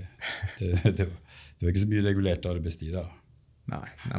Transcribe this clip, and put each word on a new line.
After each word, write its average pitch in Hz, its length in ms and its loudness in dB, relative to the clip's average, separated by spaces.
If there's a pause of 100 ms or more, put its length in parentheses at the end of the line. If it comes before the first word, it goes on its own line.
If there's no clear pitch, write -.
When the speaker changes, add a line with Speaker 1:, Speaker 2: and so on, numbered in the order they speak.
(580)
Speaker 1:
det, 95 120 -2 (140)
<laughs> 95 140 6
det 95 80 4
var, 87 120 -8 (420)
det - 80 -2
var - 60 4
ikke 95 100 4
så 107 80 2
mye 104 160 4
regulert 98 420 2
arbeidstid 85 480 -4
da. 87 60 -4 (640)
Speaker 2:
Nei, - 160 -6 (240)
nei, - 120 -4